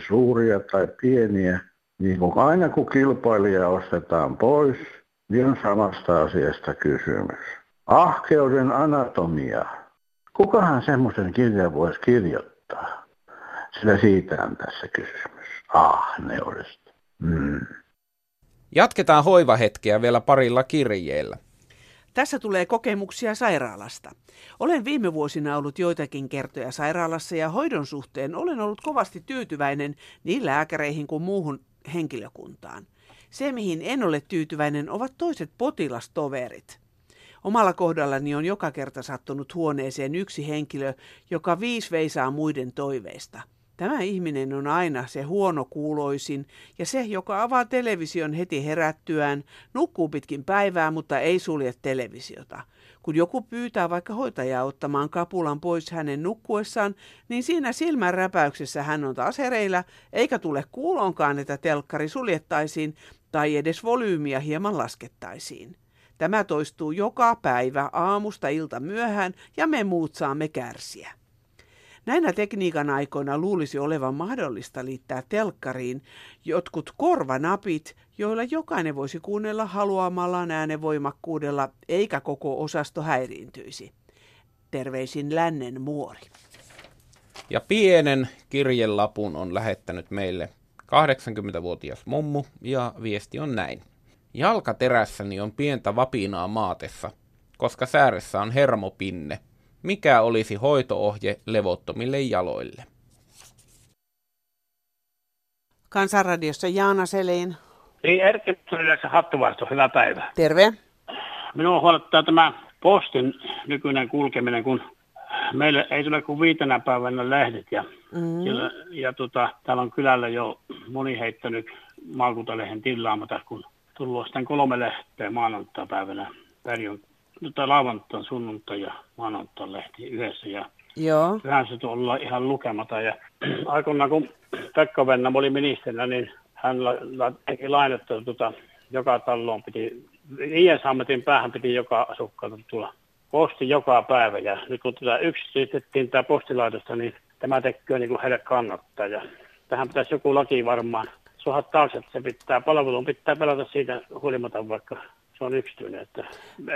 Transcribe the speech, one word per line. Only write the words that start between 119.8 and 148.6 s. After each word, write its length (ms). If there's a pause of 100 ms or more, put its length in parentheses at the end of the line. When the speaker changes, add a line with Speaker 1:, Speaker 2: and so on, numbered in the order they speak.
Speaker 4:
on 80
kylällä 360
jo 320 (320)
moni 280
heittänyt 460 (500)
maakuntalehen 640
tilaamata, 640
kun 160 (340)
tullut 300
sitten 180
kolme 340
lehteä 520
maanantai-päivänä, 1000 (320)
perjun-, 380 (540)
tai 120
lauantai, 560
sunnuntai 580
ja 120 (240)
maanantai 540
lehti 360
yhdessä. 420
Ja 160 (300)
Speaker 3:
Joo. 460
Speaker 4:
kyllähän 260
se 100
tuolla 380
ihan 320
lukematon. 580
Ja 100 (260)
<clears throat> 240
aikoinaan, 440
kun 200 (460)
Pekka 320
Vennamo 320
oli 100
ministerinä, 580
niin 240 (220)
hän 300
la-, 120 (220)
la-, 140 (140)
teki 240
lainetta, 520
tota, 320 (380)
joka 280
taloon 440
piti, 460 (280)
viiden 600
metin 260
päähän 280
piti 220
joka 360
asukkaalta 480 (120)
tulla 240 (380)
posti 380
joka 320
päivä. 380
Ja 180 (120)
nyt 120
kun 120
tätä 240
yksityistettiin, 920
tää 140
postilaitosta, 720
niin 180 (260)
tämä 220
tekee 380
niinku 240
heille 140
kannattaa. 680